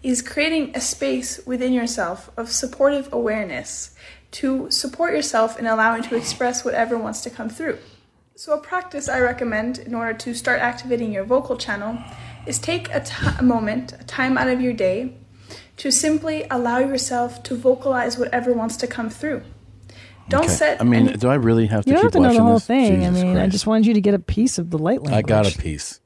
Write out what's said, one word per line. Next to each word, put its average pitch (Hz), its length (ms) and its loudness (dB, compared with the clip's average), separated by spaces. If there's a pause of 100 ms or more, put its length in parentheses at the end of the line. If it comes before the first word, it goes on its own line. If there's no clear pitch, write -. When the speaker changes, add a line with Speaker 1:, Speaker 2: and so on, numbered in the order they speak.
Speaker 1:
is 254 180 -2
creating 311 540 -2
a 254 60 -4
space - 640 -4
within 254 280 -2
yourself 226 640 -4
of 233 140 -8
supportive 269 600 -2
awareness 214 840 -6 (360)
to 262 380 -4
support 330 440 -2
yourself 226 440 0
in 233 80 -6
allowing 226 380 2
to 240 120 -6
express 247 480 -2
whatever 233 340 0
wants 220 240 -6
to 240 100 -10
come 226 180 -10
through. 320 300 -6 (560)
So - 180 -4
a 294 60 0
practice 359 500 -6
I 254 120 -2
recommend 240 580 -2
in 233 160 -8
order 226 180 -4
to 233 220 -8
start 247 240 0
activating 240 520 -2
your 196 120 -4
vocal 247 340 0
channel 214 400 -6 (480)
is - 140 -6
take 339 340 -4
a 285 60 -2
ti-, - 280 -6 (120)
a 254 40 0
moment, 240 560 0
a - 40 -20
time 262 340 -2
out 254 120 2
of 254 120 0
your 247 120 0
day 208 400 -2 (640)
to 277 120 -4
simply 311 640 0
allow 240 280 0
yourself 254 640 -2
to 254 120 -6
vocalize 254 640 2
whatever 247 340 0
wants 226 240 -2
to 254 100 -4
come 226 220 -6
through. 294 320 -6 (880)
Don't 180 160 4
Speaker 2:
Okay. 90 80 4
Speaker 1:
set - 280 2
Speaker 2:
I - 20 4
mean, 117 260 8
Speaker 1:
any - 80 -4
Speaker 2:
do 120 120 2
I 139 60 6
really 113 320 4
have 104 180 0
to 262 40 2
Speaker 3:
You 277 60 6
don't 381 80 6
Speaker 2:
keep - 20 6
Speaker 3:
have 466 80 4
to - 60 6
know 277 40 8
the 254 100 6
Speaker 2:
watching 226 100 8
Speaker 3:
whole 233 120 8
Speaker 2:
this? 220 120 2
Speaker 3:
thing. 226 340 4
Speaker 2:
Jesus 180 60 2
Speaker 3:
I 180 40 2 (120)
mean, 180 140 2
I 185 40 4
Speaker 2:
Christ. 185 120 2
Speaker 3:
just 202 140 -2
wanted 220 200 4
you 233 80 4
to 202 60 4
get 202 120 4
a 190 60 2
piece 220 400 0
of 170 100 -4
the 165 80 -2
light 175 240 0
language. 139 160 0
Speaker 2:
I 107 100 4
got 107 240 4
a - 60 -6
piece. - 480 -6